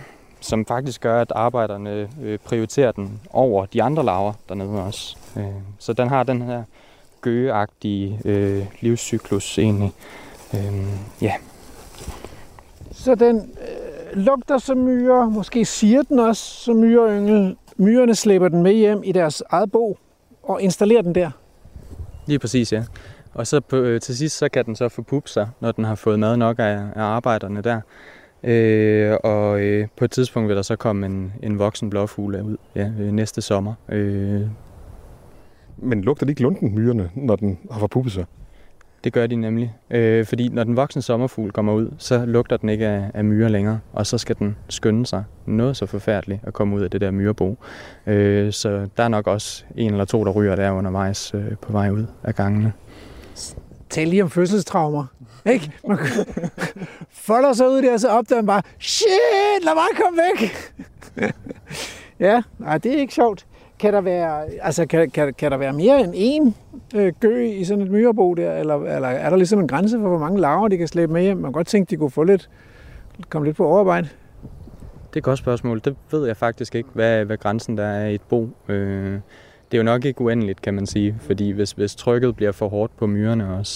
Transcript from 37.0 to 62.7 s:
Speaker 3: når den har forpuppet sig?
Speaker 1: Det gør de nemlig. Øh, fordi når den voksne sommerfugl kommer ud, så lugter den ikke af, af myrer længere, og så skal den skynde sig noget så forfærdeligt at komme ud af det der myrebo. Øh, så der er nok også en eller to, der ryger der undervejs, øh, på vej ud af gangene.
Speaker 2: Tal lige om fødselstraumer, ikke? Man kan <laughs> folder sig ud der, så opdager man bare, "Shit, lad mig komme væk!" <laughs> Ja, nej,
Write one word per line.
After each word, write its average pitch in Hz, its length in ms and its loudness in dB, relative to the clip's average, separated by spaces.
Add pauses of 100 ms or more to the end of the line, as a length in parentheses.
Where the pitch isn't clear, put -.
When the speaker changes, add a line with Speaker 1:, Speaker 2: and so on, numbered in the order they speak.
Speaker 3:
når 131 220 2
den 98 220 -2 (120)
har 110 100 -10
forpuppet 123 320 0
sig? 92 120 -4 (800)
Speaker 1:
Det 120 80 -2
gør 120 140 2
de 120 100 -4
nemlig. 113 380 -2 (160)
Øh, 113 360 4
fordi 120 220 -2
når 113 160 -2
den 117 120 0
voksne 139 260 0
sommerfugl 117 500 -2
kommer 104 200 0
ud, 110 260 0
så 123 280 0
lugter 120 300 2
den 107 120 -2
ikke 107 180 0
af, 101 280 0
af 104 100 0
myrer 107 240 4
længere, 107 320 0 (120)
og 107 140 -2
så 120 120 -2
skal - 200 -4
den 104 180 -2 (120)
skynde 113 380 0
sig 98 180 -6 (220)
noget 117 300 0
så 101 100 -4
forfærdeligt 101 560 -4
at 101 100 -10
komme 101 240 0
ud 101 60 0
af 87 80 -2
det 101 100 -4
der 98 100 0
myrebo. 98 480 0 (480)
Øh, 101 460 4
så 101 440 -4
der 117 60 2
er 117 60 4
nok 107 180 0
også - 380 -2 (120)
en 113 140 0
eller 101 140 0
to, 107 200 0
der 101 60 2
ryger 101 260 2
der 98 140 0
undervejs, 95 640 -4
øh, 104 100 -6 (180)
på - 100 -8
vej 101 180 0
ud 107 160 -2 (180)
af 113 100 -4
gangene. 104 380 0 (1200)
Speaker 2:
Tal 160 180 -2
lige 190 140 4
om 170 80 0
fødselstraumer, 175 760 0 (420)
ikke? 202 260 0 (160)
Man 202 100 2
kan - 80 -2 (640)
<laughs> - 560 -18
folder 254 260 4
sig 254 160 4
ud 269 140 4
der, 247 140 4
så 226 120 2
opdager 226 340 2
man 208 40 0
bare, 202 160 2 (160)
"Shit, 403 840 2
lad 311 100 2
mig 339 300 2
komme 349 180 2
væk!" 339 280 0 (640)
<laughs> - 160 -2 (880)
Ja, 208 220 4 (160)
nej, 151 200 -2